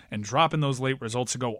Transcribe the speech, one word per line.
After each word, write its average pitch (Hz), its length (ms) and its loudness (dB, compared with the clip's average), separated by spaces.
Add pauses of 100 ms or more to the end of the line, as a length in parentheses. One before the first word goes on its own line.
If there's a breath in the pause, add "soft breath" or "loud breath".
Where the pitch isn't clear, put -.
and 104 140 -6
dropping 147 380 4
those 135 180 0
late 131 200 0
results 120 340 -2
to - 40 -6
go 120 220 -4